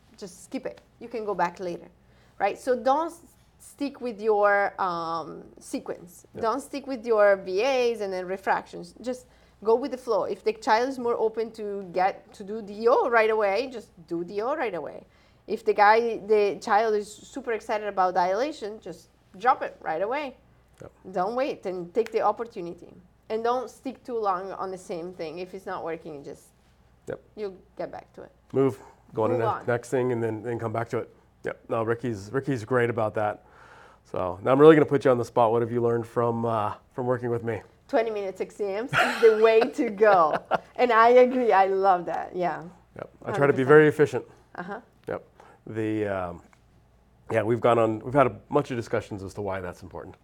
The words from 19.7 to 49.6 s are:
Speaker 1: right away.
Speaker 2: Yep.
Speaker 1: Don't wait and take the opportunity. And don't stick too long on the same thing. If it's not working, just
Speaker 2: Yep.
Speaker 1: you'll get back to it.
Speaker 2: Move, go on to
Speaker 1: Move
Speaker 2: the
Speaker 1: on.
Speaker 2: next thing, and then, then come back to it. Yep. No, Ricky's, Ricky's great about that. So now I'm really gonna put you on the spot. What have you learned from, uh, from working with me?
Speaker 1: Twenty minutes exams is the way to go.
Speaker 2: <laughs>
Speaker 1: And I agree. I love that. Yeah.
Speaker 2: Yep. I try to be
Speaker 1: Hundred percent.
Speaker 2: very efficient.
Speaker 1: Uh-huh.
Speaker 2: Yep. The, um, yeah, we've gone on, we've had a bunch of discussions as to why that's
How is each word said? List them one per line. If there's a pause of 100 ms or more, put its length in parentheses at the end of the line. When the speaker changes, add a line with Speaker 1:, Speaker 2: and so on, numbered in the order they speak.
Speaker 1:
right
away. (460)
Speaker 2:
Yep. (200)
Speaker 1:
Don't
wait
and
take
the
opportunity. (360)
And
don't
stick
too
long
on
the
same
thing.
If
it's
not
working,
just (640)
Speaker 2:
Yep. (160)
Speaker 1:
you'll (200)
get
back
to
it. (220)
Speaker 2:
Move, (340)
go
on
to
Speaker 1:
Move
Speaker 2:
the
Speaker 1:
on.
Speaker 2:
next
thing,
and
then,
then
come
back
to
it. (340)
Yep.
No,
Ricky's,
Ricky's
great
about
that. (640)
So
now
I'm
really
gonna
put
you
on
the
spot.
What
have
you
learned
from,
uh, (200)
from
working
with
me? (260)
Speaker 1:
Twenty
minutes
exams
is
the
way
to
go. (220)
Speaker 2:
<laughs>
Speaker 1:
And
I
agree.
I
love
that.
Yeah. (320)
Speaker 2:
Yep. (160)
I
try
to
be
Speaker 1:
Hundred
percent.
Speaker 2:
very
efficient. (300)
Speaker 1:
Uh-huh. (280)
Speaker 2:
Yep. (440)
The,
um, (920)
yeah,
we've
gone
on,
we've
had
a (160)
bunch
of
discussions
as
to
why
that's